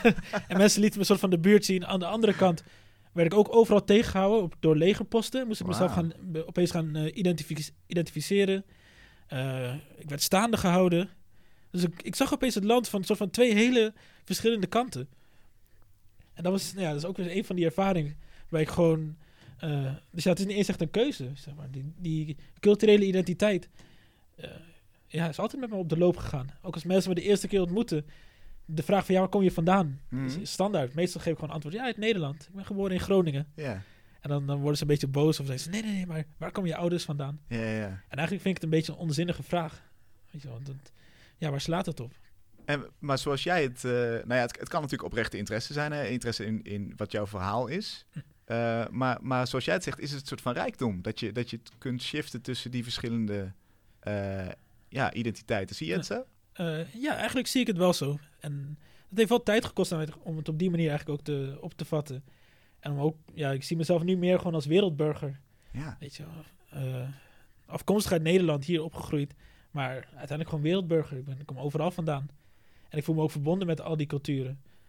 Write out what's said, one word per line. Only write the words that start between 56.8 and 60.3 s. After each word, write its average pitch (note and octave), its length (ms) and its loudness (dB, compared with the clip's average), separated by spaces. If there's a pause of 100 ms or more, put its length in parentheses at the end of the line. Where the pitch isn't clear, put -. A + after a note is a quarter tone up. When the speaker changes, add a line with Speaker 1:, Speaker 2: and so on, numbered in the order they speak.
Speaker 1:
ja, C4 220 -4
eigenlijk A#3+ 320 -2
zie B3+ 140 2
ik A3 60 2
het G3+ 100 0
wel F3+ 160 4
zo. C#3+ 260 -2 (200)
En C#3+ 380 -8 (320)
het F#3 80 -4
heeft A3+ 120 4
wel A#3 140 4
tijd A3 220 2
gekost - 260 -2
om E3 80 -2
het, D#3 180 -6
om D#3+ 200 -8